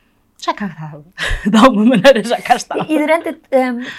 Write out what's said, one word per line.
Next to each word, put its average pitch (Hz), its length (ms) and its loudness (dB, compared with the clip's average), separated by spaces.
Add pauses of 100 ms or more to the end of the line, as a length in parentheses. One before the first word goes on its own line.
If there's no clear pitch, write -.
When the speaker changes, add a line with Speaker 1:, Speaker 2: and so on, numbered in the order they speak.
(400)
Speaker 1:
já 320 140 -6
cá 214 120 -10
estava, 151 380 -14 (200)
<laughs> - 220 -6
de 208 120 2
alguma 214 260 4
maneira 233 400 4
já 226 160 -4
cá - 160 0
estava. 302 320 -8
Speaker 2:
E, 311 60 -2
e 302 40 2
durante 320 300 -2
a, - 300 -4 (140)
hum, 240 80 -8 (180)